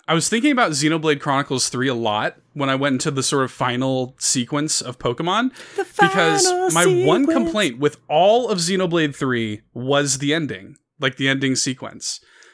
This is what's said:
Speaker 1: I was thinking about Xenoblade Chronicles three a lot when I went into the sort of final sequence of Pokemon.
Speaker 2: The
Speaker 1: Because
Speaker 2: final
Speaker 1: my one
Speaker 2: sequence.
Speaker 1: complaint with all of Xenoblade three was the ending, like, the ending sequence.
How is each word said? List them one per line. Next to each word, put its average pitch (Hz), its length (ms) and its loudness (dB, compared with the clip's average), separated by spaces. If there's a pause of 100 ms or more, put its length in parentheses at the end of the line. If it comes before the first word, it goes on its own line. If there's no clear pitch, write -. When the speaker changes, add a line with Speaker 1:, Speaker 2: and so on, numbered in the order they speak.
Speaker 1:
I 160 60 0
was 160 140 0
thinking 233 240 2
about 240 200 2
Xenoblade 151 500 0
Chronicles 135 480 -2
three 127 180 -2
a 131 80 0
lot 113 400 -2 (180)
when 139 160 -2
I 135 60 0
went 139 180 0
into 131 180 -2
the 135 120 -2
sort 139 220 0
of 120 60 -8
final 131 680 -2
sequence 143 640 -2
of 127 180 -10
Pokemon. 185 520 -2 (260)
Speaker 2:
The 392 60 -4
Speaker 1:
Because 392 600 2
Speaker 2:
final 359 260 2
Speaker 1:
my 311 140 4 (200)
one 180 160 4
Speaker 2:
sequence. 302 120 2
Speaker 1:
complaint 170 460 0
with 147 180 0 (120)
all 202 400 4
of 208 80 0
Xenoblade 170 580 0
three 117 460 -4 (120)
was 135 440 0
the 143 160 0
ending, 120 420 -6 (240)
like, 135 180 -2
the 135 120 0
ending 135 260 0
sequence. - 640 -6 (340)